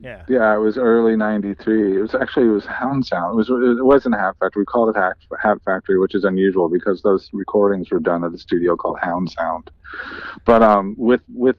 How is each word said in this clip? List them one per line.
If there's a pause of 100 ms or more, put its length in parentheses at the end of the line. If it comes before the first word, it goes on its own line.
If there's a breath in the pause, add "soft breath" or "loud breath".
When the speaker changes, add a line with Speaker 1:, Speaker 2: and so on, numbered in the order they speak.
Speaker 1:
Yeah.
Speaker 2:
Yeah,
it
was
early
ninety-three.
It
was
actually,
it
was
Hound
Sound.
It
was,
it
wasn't
a
Hat
Factory.
We
called
it
Hat, (240)
Hat
Factory,
which
is
unusual
because
those
recordings
were
done
at
a
studio
called
Hound
Sound. (760 loud breath)
But,
um,
with, (140)
with,